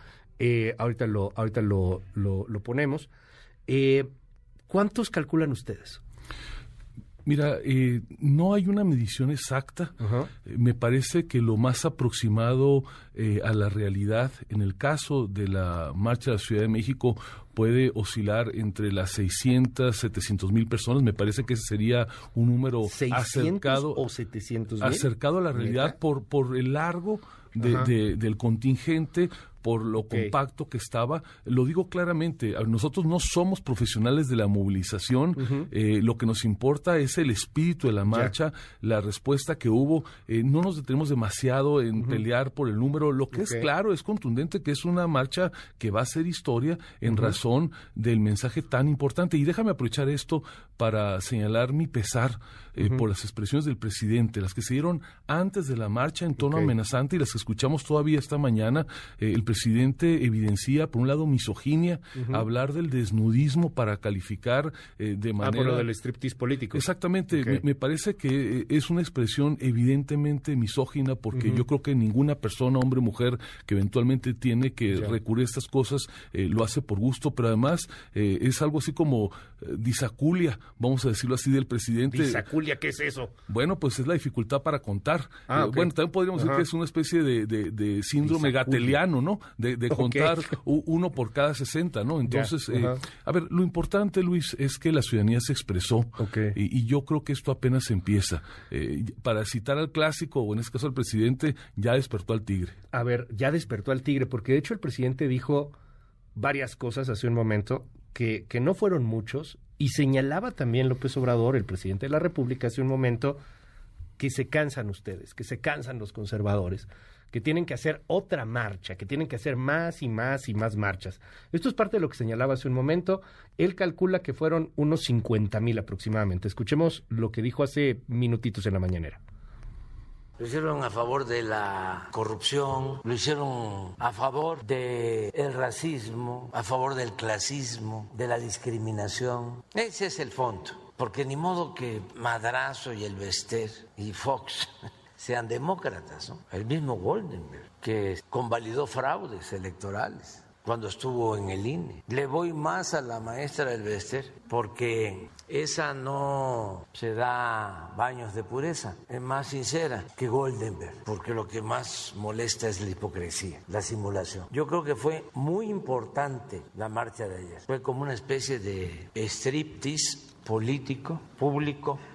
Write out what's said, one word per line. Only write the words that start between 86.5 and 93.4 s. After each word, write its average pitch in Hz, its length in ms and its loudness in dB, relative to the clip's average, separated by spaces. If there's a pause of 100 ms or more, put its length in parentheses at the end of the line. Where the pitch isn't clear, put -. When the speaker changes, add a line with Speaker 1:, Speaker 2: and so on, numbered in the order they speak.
Speaker 1:
Ajá. 139 60 2
Speaker 2:
que 170 60 4
es - 100 -4
una 165 120 0
especie 160 380 2
de, 117 220 2
de, 107 260 0
de 104 320 0
síndrome 151 460 2
Speaker 1:
Disaculia. - 20 0 (120)
Speaker 2:
gateliano, 131 580 4
¿no? 196 180 0 (180)
De, 120 200 0
de 120 100 0
Speaker 1:
Ok. - 80 2
Speaker 2:
contar 139 440 2 (260)
u-, 151 200 2
uno 165 260 2
por 123 200 -4
cada 143 220 2
sesenta, 139 500 -2
¿no? 151 140 0
Speaker 1:
Ya, 123 80 2 (160)
Speaker 2:
Entonces, 147 280 -2
eh, 123 160 2
Speaker 1:
ajá. 127 140 -2 (260)
Speaker 2:
a - 60 -2
ver, 165 180 2